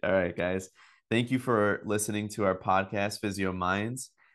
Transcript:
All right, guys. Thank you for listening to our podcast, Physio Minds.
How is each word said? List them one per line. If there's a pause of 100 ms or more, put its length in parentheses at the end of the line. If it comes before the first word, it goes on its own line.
All
right,
guys. (420)
Thank
you
for
listening
to
our
podcast,
Physio
Minds. (240)